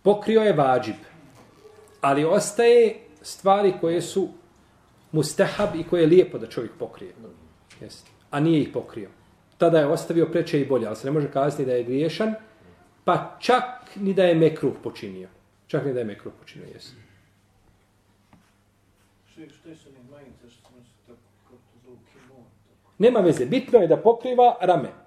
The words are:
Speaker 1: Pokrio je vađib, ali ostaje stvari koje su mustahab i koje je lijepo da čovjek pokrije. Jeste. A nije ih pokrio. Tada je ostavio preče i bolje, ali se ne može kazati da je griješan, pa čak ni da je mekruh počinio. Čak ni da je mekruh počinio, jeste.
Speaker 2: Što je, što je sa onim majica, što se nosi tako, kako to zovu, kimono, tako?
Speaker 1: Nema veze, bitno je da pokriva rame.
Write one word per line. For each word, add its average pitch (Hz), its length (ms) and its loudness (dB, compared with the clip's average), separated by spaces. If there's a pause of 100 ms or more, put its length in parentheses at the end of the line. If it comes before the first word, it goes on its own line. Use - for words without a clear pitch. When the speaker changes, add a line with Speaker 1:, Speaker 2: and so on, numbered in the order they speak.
Speaker 1:
Pokrio 208 400 2
je 208 120 2
vađib, 131 420 0 (1040)
ali 143 240 0
ostaje 226 760 2 (220)
stvari 196 600 0
koje 170 200 0
su 185 280 -4 (840)
mustahab 165 640 -2
i 160 80 -8
koje 175 180 -2
je 160 60 4
lijepo 170 300 4
da 113 100 -10
čovjek 117 320 -10
pokrije. 98 340 -14 (680)
Jeste. - 300 -20 (200)
A 147 80 -4
nije 156 220 2
ih 120 120 -4
pokrio. 113 360 -10 (480)
Tada 165 220 4
je 147 60 2
ostavio 165 400 0
preče 160 360 -2
i 131 40 -2
bolje, 120 220 -2
ali 107 80 -8
se - 120 -12
ne 139 40 -4
može 143 200 -2
kazati 143 340 -4
da 127 80 -2
je 123 100 -2
griješan, 160 500 -4 (680)
pa - 360 -2
čak 247 240 0 (320)
ni 196 180 -4
da 190 100 2
je 175 120 4
mekruh 156 380 0 (100)
počinio. 95 460 -14 (380)
Čak 135 180 -6
ni 139 80 -4
da 123 60 -4
je 117 60 -6
mekruh 104 340 -14
počinio, - 340 -20
jeste. - 220 -20 (2250)
Speaker 2:
Što 165 100 -20
je, 151 80 -20
što - 200 -20
je 160 60 -20
sa 147 140 -20
onim 127 220 -20
majica, 131 380 -20
što - 200 -20
se 127 80 -20
nosi 123 140 -20 (160)
tako, 120 120 -20 (240)
kako - 120 -20
to 120 300 -20
zovu, 123 120 -20 (160)
kimono, 127 320 -20 (220)
tako? - 300 -20
Speaker 1:
Nema 226 220 4
veze, 165 260 2
bitno 233 340 2
je 175 80 2
da 156 100 4
pokriva 240 640 2
rame. 170 280 0 (180)